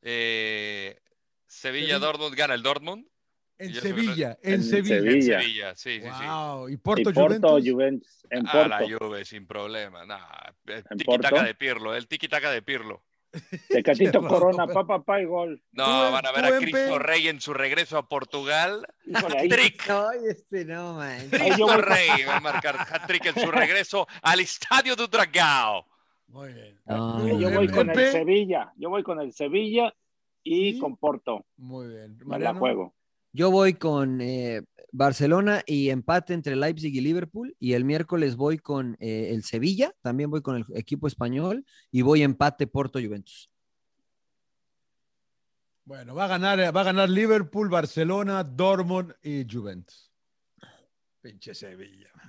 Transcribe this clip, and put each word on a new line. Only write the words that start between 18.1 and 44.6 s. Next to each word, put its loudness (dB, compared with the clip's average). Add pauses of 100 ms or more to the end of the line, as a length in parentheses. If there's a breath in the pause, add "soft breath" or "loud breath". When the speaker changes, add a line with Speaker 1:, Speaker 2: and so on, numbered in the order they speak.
Speaker 3:
Híjole, -2
ahí 2
Speaker 1:
Hat-trick. 2
Speaker 4:
Ay, 0 (100)
este, -8
no, -10
man. -8
Speaker 3:
Ahí -12
yo -
Speaker 1:
Cristo 4
Speaker 3:
voy 8
con 6
Speaker 1:
Rey 4
va 0
a -2
marcar -2
hat-trick -4
en 0
su 0
Speaker 2:
<laughs> -
Speaker 1:
regreso 0 (140)
al 4
Estadio 0
do -4
Dragao. 2 (420)
Speaker 2:
Muy -18
bien. -20
Speaker 4:
No, -4 (120)
Speaker 3:
Yo 2
Speaker 4:
no, 0
Speaker 3:
voy 4
Speaker 4:
no. -2
Speaker 3:
con 4
el 2
Speaker 2:
Empe. 4
Speaker 3:
Sevilla, 0
yo -8
voy -2
con -6
el -8
Sevilla 0 (500)
y 0
Speaker 2:
¿Sí? -8
Speaker 3:
con -6
Porto. -4 (120)
Speaker 2:
Muy -14
bien. -18
Speaker 3:
Me -20
la - (280)
Speaker 2:
Mariano. -6
Speaker 3:
juego. -2 (400)
Speaker 4:
Yo 4
voy 6
con, 0
eh... -4 (340)
Barcelona 2
y 0
empate 0
entre -4
Leipzig -2
y -2
Liverpool, -4
y 0
el 2
miércoles 0
voy -2
con, -6
eh, -6
el -4
Sevilla, -2 (120)
también -2
voy -6
con -4
el -6 (100)
equipo -6
español, -4 (240 soft breath)
y 2
voy 6
empate 2
Porto-Juventus. -8 (2250)